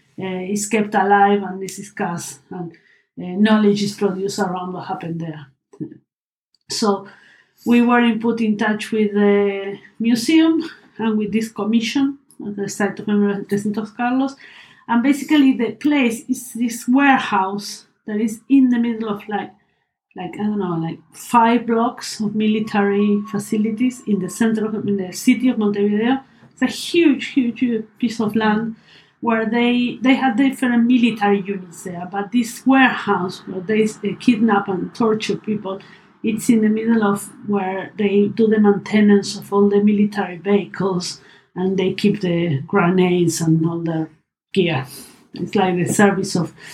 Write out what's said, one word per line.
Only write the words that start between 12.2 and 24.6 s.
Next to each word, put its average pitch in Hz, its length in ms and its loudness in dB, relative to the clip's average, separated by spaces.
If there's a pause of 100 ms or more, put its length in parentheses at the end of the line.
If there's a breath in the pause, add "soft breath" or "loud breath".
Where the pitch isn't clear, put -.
at 202 100 -10
the 202 120 -6
site 196 320 -2
of - 80 -12
memory 202 320 2
of - 80 -10
Trescientos 208 480 -4
Carlos. 262 400 -2 (500 loud breath)
And 233 160 2
basically 277 540 4
the 214 160 -2
place 262 560 0
is - 240 -6
this 233 340 -6
warehouse 233 1000 0 (200)
that 208 140 -4
is 220 280 -4
in 262 200 6
the 240 100 2
middle 226 300 -2
of, 202 200 -6
like, 202 240 -6 (640)
like, 180 180 -10
I 208 100 -6
don't 208 140 -2
know, 175 180 -4
like, 165 220 -6 (140)
five 233 540 2
blocks 233 540 -4
of 208 140 -4
military 208 960 0
facilities 220 760 -2
in 202 140 0
the 180 80 -4
center 220 380 0